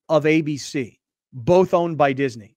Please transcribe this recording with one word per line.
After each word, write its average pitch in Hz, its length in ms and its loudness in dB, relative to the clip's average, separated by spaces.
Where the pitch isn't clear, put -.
of 151 180 2
A 160 160 2
B 147 140 -6
C, 123 440 -10
both 175 400 2
owned 170 240 0
by 139 160 2
Disney. 120 440 -6